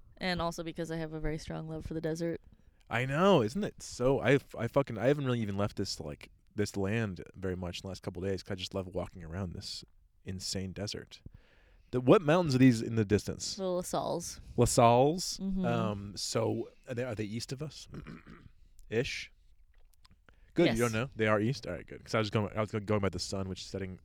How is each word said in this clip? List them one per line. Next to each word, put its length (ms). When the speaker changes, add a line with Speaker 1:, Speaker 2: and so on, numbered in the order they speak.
Speaker 1:
And 220
also 220
because 280
I 80
have 160
a 60
very 180
strong 300
love 180
for 80
the 80
desert. 380
Speaker 2:
I 160
know, 360
isn't 220
it 180
so? 380
I 140
f-, 240
I 100
fucking, 300
I 80
haven't 180
really 160
even 160
left 200
this, 240
like, 300
this 220
land 460
very 220
much 220
in 40
the 60
last 140
couple 200
of 80
days 120
'cause 100
I 40
just 180
love 140
walking 360
around 300
this 300
insane 460
desert. 480
The, 80
what 220
mountains 320
are 40
these 240
in 140
the 80
distance? 520
Speaker 1:
The 80
La 180
Sal's. 580
Speaker 2:
La 100
Sal's? 760
Speaker 1:
Mm-hmm. 220
Speaker 2:
Um, 520
so 520
are 60
they, 100
are 100
they 100
east 280
of 100
us? 240
<clears throat> 520
Ish. 400
Good. 180
You 40
don't 20
Speaker 1:
Yes. 140
Speaker 2:
know? 240
They 100
are 140
east? 260
All 80
right, 120
good. 180
'Cause 100
I 40
was 120
going, 260
I 40
was 100
going 300
by 100
the 80
sun, 300
which 140
is 40
setting 380